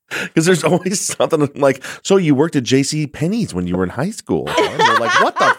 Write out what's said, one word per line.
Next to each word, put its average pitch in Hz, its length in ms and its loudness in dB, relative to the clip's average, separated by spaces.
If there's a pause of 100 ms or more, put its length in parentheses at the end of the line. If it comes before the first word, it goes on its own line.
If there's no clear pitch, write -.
(340)
'Cause 160 140 2
there's 175 160 2
always 175 360 0
something, - 440 -2
I'm 139 60 0 (120)
like, 135 220 2 (180)
"So 196 160 2
you 165 160 4
worked 151 220 2
at 135 80 0
J 127 180 2
C 151 240 -2
Penney's 180 480 -4
when 90 140 -2
you 87 100 -2
were 92 60 0
in 90 80 -2
high 151 180 -4
school, 80 400 -4
huh?" - 220 0
And - 100 -6
they're 523 160 4
like, 381 240 2
"What - 160 0
the 539 220 2